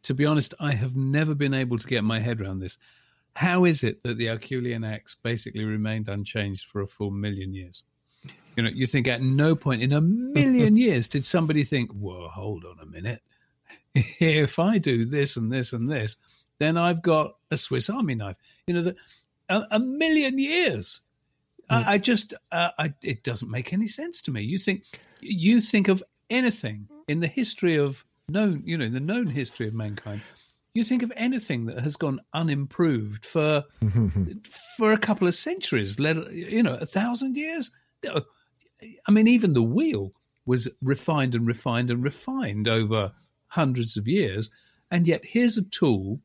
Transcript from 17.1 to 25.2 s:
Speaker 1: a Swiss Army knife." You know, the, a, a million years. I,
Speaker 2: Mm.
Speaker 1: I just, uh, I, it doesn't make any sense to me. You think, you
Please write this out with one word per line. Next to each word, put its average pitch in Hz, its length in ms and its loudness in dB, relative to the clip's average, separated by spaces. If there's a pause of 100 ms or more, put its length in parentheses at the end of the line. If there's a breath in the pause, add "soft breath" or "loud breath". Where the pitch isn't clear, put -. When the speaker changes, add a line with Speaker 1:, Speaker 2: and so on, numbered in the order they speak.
Speaker 1:
a 151 60 -2
Swiss 127 320 -2
Army 202 260 -2
knife." 101 220 -8 (300 soft breath)
You 175 80 0
know, 175 80 0
the, 180 120 -2 (540 loud breath)
a, 214 120 2 (100)
a 214 80 2
million 285 600 2
years. 277 640 -2 (680)
I, 226 120 4
Speaker 2:
Mm. 202 60 0
Speaker 1:
I 202 100 4
just, 226 360 2 (180)
uh, 170 260 0
I, 151 240 -2
it 120 220 -6
doesn't 117 280 -6
make 123 220 -6
any 208 140 0
sense 320 340 -6
to 151 100 -6
me. 110 120 -4
You 147 160 -2
think, 202 240 -2 (360 loud breath)
you 202 400 4